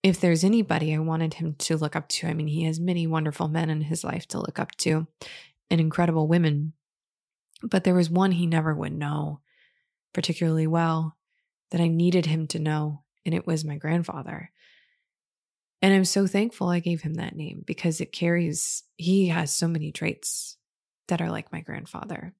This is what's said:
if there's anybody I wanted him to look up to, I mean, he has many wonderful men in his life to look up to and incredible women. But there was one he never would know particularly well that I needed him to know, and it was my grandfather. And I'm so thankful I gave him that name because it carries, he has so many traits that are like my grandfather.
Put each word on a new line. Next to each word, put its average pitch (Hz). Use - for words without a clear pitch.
if 190
there's 170
anybody 170
I 156
wanted 160
him 160
to 160
look 151
up 160
to, -
I 160
mean, 156
he 156
has 160
many 175
wonderful 160
men 160
in 156
his 156
life -
to -
look -
up -
to 160
and 170
incredible 160
women. 156
But 190
there 185
was 175
one 190
he 170
never 160
would 156
know 151
particularly 160
well 160
that 170
I 170
needed 170
him 160
to 165
know, 151
and 165
it -
was 156
my 147
grandfather. 165
And 196
I'm 190
so 196
thankful 196
I 175
gave 170
him 156
that 165
name -
because 160
it 165
carries, 170
he 185
has 165
so -
many 156
traits -
that 170
are 165
like 160
my 160
grandfather. -